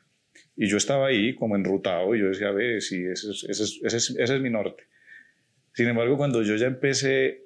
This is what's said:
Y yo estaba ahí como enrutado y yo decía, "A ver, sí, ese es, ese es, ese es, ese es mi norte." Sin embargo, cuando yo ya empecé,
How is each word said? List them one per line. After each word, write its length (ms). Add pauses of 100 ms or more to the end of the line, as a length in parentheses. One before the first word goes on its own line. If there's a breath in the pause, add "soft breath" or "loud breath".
(560 loud breath)
Y 120
yo 100
estaba 300
ahí 280
como 220
enrutado 580
y 60
yo 80
decía, 180
"A 60
ver, 280
sí, 220
ese 280
es, 180
ese 140
es, 200
ese 140
es, 200
ese 180
es 60
mi 80
norte." 340 (920 loud breath)
Sin 140
embargo, 300
cuando 260
yo 140
ya 100
empecé, 800